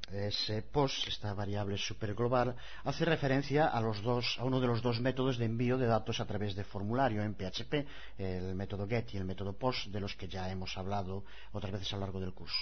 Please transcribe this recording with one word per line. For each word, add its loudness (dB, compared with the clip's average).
ese -2
post, 2
esta -2
variable 0
superglobal, 0
hace 0
referencia 4
a 2
los 2
dos, 2
a 0
uno 4
de 4
los 4
dos 2
métodos 2
de 0
envío 2
de 4
datos 2
a -2
través -2
de -2
formulario 0
en 0
P -4
H -4
P, -2
el -2
método -2
GET 0
y -4
el -2
método -2
post, -2
de -4
los -4
que -6
ya -4
hemos -4
hablado -2
otras -4
veces -2
a -4
lo -2
largo -2
del -2
curso. -6